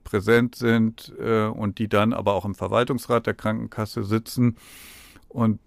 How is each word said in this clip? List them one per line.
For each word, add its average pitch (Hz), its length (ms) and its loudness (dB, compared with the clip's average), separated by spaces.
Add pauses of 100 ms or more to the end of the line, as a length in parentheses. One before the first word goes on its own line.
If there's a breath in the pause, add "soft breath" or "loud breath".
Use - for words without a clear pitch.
präsent 117 520 2
sind, 113 600 0
äh, 110 280 0
und 107 320 -6
die 110 100 -4
dann 104 240 2
aber 101 220 0
auch 92 100 -2
im 98 100 -6
Verwaltungsrat 117 720 0
der 113 60 0
Krankenkasse 110 720 -6
sitzen 113 540 0 (720 loud breath)
und 110 360 0